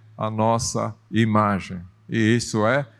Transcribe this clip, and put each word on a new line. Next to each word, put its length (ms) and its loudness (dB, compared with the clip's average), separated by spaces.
a 120 -4
nossa 640 -2
imagem. 720 0
E 260 2
isso 320 0
é 180 0